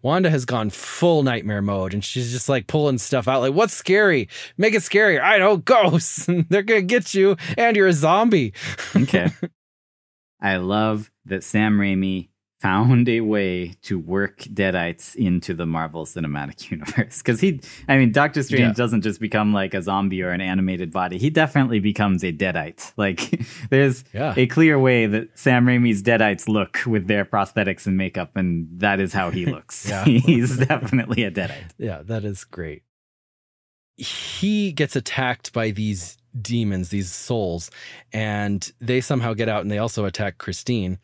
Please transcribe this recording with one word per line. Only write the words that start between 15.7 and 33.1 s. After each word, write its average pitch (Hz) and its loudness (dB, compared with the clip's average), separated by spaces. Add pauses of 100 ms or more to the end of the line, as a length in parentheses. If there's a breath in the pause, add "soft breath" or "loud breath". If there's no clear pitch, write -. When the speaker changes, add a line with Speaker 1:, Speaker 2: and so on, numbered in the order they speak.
Speaker 2:
Cinematic 73 -8
<laughs> - -
Universe. - -6
'Cause 117 0
he, 180 0 (280 loud breath)
I 139 6
mean, 123 6
Doctor 147 2
Strange 135 0
Speaker 1:
Yeah. 117 4
Speaker 2:
doesn't 113 0
just 104 -4
become, 107 0
like, 98 0
a 95 -4
zombie 95 -2
or 90 -4
an 90 -2
animated 92 -2
body. 92 -4
He 127 0
definitely 139 2
becomes 101 0
a 90 -2
Deadite. 82 -6
Like, 101 -2 (160 loud breath)
<laughs> - -14
there's 135 2 (100)
Speaker 1:
Yeah. 139 -4
Speaker 2:
a 127 4
clear 156 4
way 123 4
that 110 -4
Sam 123 4
Raimi's 120 2
Deadites 107 2
look 107 -2
with 107 0
their 101 0
prosthetics 98 -2
and 95 0
makeup, 92 -4
and 87 -2 (120)
that 98 0
is 92 -2
how 92 -2
he 90 -4
Speaker 1:
<laughs> 131 -2
Speaker 2:
looks. - -10
Speaker 1:
Yeah. 98 -2
Speaker 2:
<laughs> - -
He's 123 4
definitely 123 0
a 98 -4
Deadite. 87 -8
Speaker 1:
Yeah, 85 -8
that 110 -8
is 101 -8
great. 80 -12 (1120)